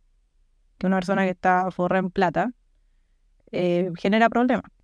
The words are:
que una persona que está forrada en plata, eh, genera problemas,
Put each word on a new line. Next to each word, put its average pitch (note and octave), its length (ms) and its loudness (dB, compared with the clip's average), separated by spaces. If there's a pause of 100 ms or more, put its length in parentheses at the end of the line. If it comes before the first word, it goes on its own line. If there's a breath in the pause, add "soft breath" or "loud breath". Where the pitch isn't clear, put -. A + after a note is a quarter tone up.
(760)
que F3+ 100 -4
una F#3+ 100 2
persona F#3+ 280 0
que F#3 60 0
está F#3 400 0
forrada F3+ 280 -2
en F#3 120 -4
plata, F3+ 400 -2 (1000)
eh, F3 460 0
genera A3 320 2
problemas, A#3+ 420 -2 (120)